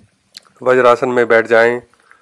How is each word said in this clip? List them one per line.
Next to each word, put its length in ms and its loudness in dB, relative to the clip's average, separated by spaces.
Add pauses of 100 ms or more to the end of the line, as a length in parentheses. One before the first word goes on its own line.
(640)
वज्रासन 460 0
में 200 -2
बैठ 180 0
जाएं। 340 0 (420)